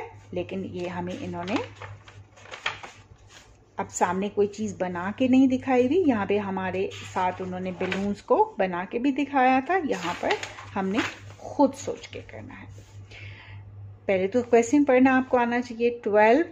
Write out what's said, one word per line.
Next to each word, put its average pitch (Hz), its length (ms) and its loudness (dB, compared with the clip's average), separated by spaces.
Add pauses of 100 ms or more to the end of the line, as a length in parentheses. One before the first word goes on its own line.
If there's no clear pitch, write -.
(340)
लेकिन 185 320 -6
ये 180 220 -8
हमें 180 320 -8
इन्होंने 175 360 -6 (2250)
अब 147 120 -6
सामने 190 400 -2
कोई 202 200 0
चीज़ 202 280 -8
बना 180 320 -4 (100)
के 262 80 4
नहीं 262 200 6
दिखाई 254 400 2
हुई, 349 160 2
यहाँ 226 220 2
पे 202 140 0
हमारे 190 540 -4
साथ 185 480 -4
उन्होंने 185 320 -6
balloons 190 480 -4
को 349 220 2 (160)
बना 185 260 0
के 233 140 -6
भी 269 140 2
दिखाया 269 480 4
था, 339 160 0
यहाँ 185 440 -2
पर 427 160 0 (360)
हमने 196 260 -2 (460)
खुद - 300 2
सोच - 320 -10
के - 140 -14
करना - 320 -16
है। - 140 -18 (1400)
पहले 190 200 2
तो 240 160 0
question 240 400 4
पढ़ना 262 340 6
आपको 254 200 2
आना 240 240 2
चाहिए। 240 440 -2
Twelve 220 460 6